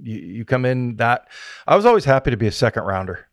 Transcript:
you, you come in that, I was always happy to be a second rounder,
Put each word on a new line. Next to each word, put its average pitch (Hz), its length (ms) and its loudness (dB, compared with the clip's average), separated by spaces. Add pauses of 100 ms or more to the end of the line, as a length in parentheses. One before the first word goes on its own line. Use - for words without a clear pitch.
you, 110 160 -10
you 98 260 -12
come 127 200 0
in 127 320 -2
that, 120 300 0 (380)
I - 100 4
was 202 100 4
always 233 200 4
happy 135 240 2
to 117 80 0
be 104 80 0
a 104 60 0
second 113 320 -2
rounder, 95 500 -6